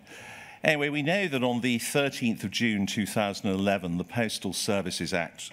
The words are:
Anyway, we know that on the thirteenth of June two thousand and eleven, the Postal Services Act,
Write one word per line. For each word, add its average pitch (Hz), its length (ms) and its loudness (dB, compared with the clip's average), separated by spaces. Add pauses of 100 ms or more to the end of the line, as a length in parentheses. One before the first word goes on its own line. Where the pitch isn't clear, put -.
(640)
Anyway, 147 260 4
we 147 140 0
know 180 260 2
that 135 140 0
on 120 180 2
the 120 180 2
thirteenth 135 680 0
of 101 60 -2
June 104 360 2
two 104 180 0
thousand 101 460 0
and 95 80 2
eleven, 98 400 2
the 90 60 -2
Postal 107 480 -2
Services 90 600 -2
Act, - 400 -4